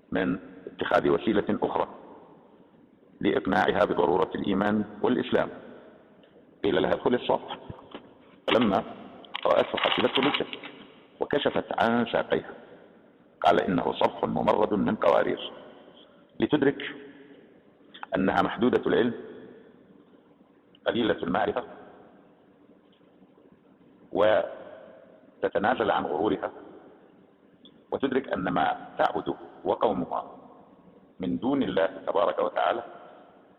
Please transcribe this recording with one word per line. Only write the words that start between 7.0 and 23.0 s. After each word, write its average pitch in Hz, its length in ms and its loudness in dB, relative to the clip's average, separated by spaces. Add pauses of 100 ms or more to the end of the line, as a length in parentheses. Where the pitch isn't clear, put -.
الصرح". - 420 -2 (880)
فلما 110 380 4 (640)
رأته - 320 2
حسبته - 440 2
لجة - 240 0 (720)
وكشفت - 640 0
عن 117 240 4
ساقيها، - 440 -2 (880)
قال: - 200 6
"إنه - 320 0
صرح - 320 0
ممرد - 500 2
من 110 220 0
قوارير"، - 560 2 (880)
لتدرك 139 420 2 (1300)
أنها 95 260 2
محدودة - 440 2
العلم 117 280 4 (1700)
قليلة 107 360 0
المعرفة، 104 420 0 (2500)